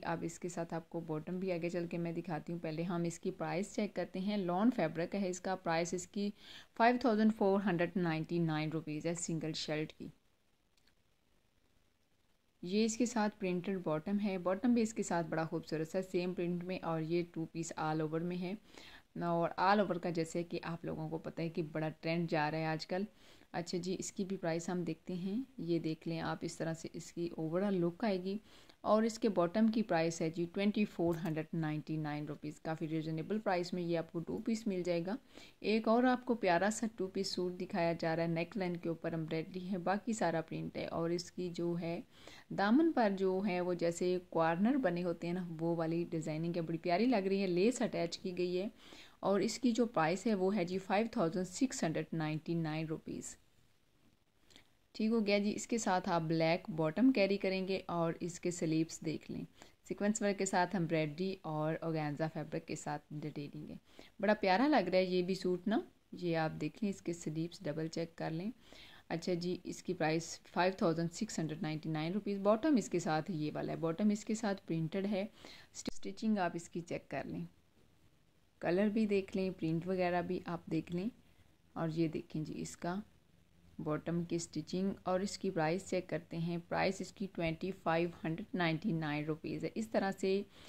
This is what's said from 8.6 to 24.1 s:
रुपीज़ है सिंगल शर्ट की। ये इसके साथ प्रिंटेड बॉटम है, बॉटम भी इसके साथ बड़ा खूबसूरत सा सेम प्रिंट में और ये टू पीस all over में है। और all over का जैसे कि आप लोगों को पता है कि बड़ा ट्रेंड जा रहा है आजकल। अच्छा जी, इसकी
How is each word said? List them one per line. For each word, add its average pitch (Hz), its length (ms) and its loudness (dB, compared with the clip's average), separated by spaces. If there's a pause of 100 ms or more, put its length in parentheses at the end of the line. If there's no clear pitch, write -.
रुपीज़ 156 380 -4
है 170 80 0
सिंगल 160 380 -2
शर्ट 156 380 -2
की। - 180 -12 (2500)
ये 196 220 4
इसके 226 220 2
साथ 214 240 2 (100)
प्रिंटेड 180 440 0
बॉटम 165 340 0
है, 202 220 0
बॉटम 196 340 4
भी 233 80 4
इसके 220 220 0
साथ 170 220 0
बड़ा 160 200 0
खूबसूरत 160 420 -2
सा 190 140 0
सेम 180 320 0
प्रिंट 175 300 -2
में 185 160 -4
और 165 220 -2
ये 170 200 0 (120)
टू 160 200 -4
पीस 160 260 -4
all 156 280 0
over 160 140 -2
में 175 160 -2
है। 185 180 -4 (680)
और 170 360 2
all 196 260 6
over 170 140 -2
का 180 120 -2
जैसे 170 320 -2
कि 170 220 -6
आप 165 180 -6
लोगों 160 260 -6
को 165 100 -4
पता 156 220 -8
है 165 80 -2
कि 170 140 -4
बड़ा 156 260 -2
ट्रेंड 165 380 -2
जा 151 200 2
रहा 160 120 -2
है 160 80 -2
आजकल। 180 380 -2 (480)
अच्छा 175 240 -4
जी, 180 160 -4
इसकी - 300 -4